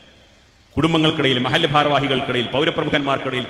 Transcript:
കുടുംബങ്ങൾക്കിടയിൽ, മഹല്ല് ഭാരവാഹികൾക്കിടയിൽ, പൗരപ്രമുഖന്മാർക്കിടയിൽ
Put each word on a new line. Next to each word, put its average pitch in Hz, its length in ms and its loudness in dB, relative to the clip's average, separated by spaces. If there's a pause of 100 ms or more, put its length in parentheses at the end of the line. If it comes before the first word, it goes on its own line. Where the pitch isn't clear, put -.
(760)
കുടുംബങ്ങൾക്കിടയിൽ, 151 640 2
മഹല്ല് 143 300 0
ഭാരവാഹികൾക്കിടയിൽ, 135 760 0
പൗരപ്രമുഖന്മാർക്കിടയിൽ 139 1040 -2